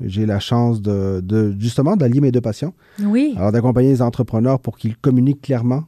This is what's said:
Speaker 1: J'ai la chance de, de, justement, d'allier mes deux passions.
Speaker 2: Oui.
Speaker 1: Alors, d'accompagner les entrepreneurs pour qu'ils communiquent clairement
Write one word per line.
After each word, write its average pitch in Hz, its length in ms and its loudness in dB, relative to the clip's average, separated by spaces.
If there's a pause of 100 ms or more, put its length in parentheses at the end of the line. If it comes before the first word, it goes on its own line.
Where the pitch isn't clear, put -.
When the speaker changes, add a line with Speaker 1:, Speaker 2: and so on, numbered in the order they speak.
Speaker 1:
J'ai 107 260 -4
la 101 140 0
chance 117 420 0
de, 98 380 -2
de, 104 380 0
justement, 135 380 0
d'allier 135 240 2
mes 135 120 2
deux 123 80 2
passions. 120 340 -6 (280)
Speaker 2:
Oui. 247 340 0
Speaker 1:
Alors, 208 160 0
d'accompagner 123 360 2
les 127 140 2
entrepreneurs 120 580 0
pour - 160 -8
qu'ils 110 200 -6
communiquent 135 460 2
clairement 127 460 -2